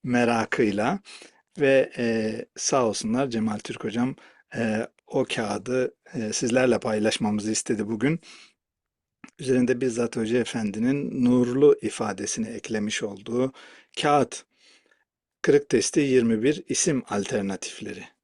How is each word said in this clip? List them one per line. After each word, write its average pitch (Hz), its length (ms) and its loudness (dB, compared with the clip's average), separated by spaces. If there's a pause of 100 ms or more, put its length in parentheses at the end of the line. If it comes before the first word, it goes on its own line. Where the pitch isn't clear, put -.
Merakıyla. 117 960 0 (600)
Ve, 135 380 4
e, 113 360 0 (220)
sağ 131 300 2
olsunlar 113 440 -2
Cemal 110 280 -2
Türk - 260 -10
hocam, 120 320 -2 (380)
e, 113 320 -2 (200)
o 131 180 -2 (100)
kağıdı, 113 600 -4 (200)
e, 107 180 -4
sizlerle 123 460 2
paylaşmamızı 107 720 0
istedi 107 380 -2
bugün. 123 320 0 (1160)
Üzerinde 127 420 2
bizzat 120 360 -2
Hoca 113 220 0
Efendi'nin 120 840 -2
nurlu 123 580 4
ifadesini 107 680 -4
eklemiş 107 540 -4
olduğu 117 500 -4 (500)
kağıt. 147 420 2 (960)
Kırık 143 260 4
testi 127 320 2
yirmi 117 420 4
bir 151 260 0
isim 139 400 0
alternatifleri. 98 960 -6 (200)